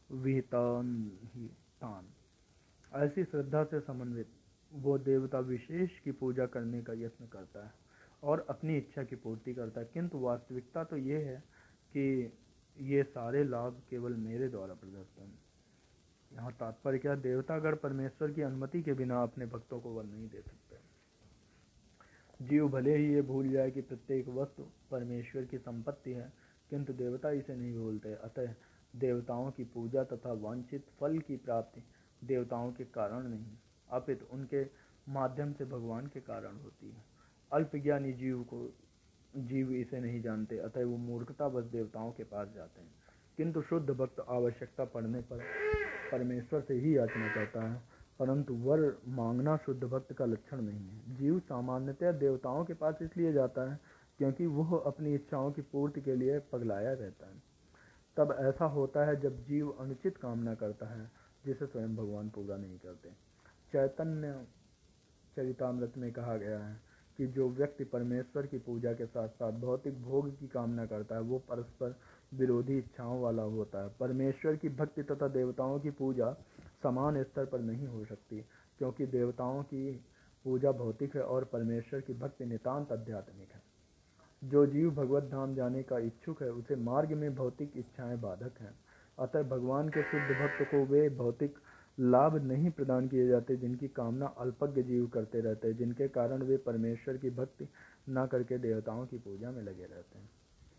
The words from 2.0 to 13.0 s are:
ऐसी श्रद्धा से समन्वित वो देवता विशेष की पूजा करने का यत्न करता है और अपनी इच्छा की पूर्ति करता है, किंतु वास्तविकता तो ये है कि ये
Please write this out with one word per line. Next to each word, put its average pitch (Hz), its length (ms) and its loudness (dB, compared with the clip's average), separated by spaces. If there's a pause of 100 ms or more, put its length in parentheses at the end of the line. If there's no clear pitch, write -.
ऐसी 147 280 2
श्रद्धा 147 400 2
से 151 160 -2
समन्वित 123 480 -6 (460)
वो 139 240 2
देवता 131 420 2
विशेष 143 600 -2
की 139 120 -4
पूजा 127 340 0
करने 120 360 -4
का 113 120 -8
यत्न 117 340 -8
करता 101 380 -16
है 110 80 -18 (500)
और 151 260 2
अपनी 156 280 0
इच्छा 139 260 -4
की 127 120 -6
पूर्ति 113 380 -6
करता 117 280 -6
है, 117 120 -8
किंतु 165 260 -4
वास्तविकता 123 640 -2
तो 160 140 -6
ये 143 260 -2
है 135 200 -8 (500)
कि 135 400 2 (460)
ये 139 240 4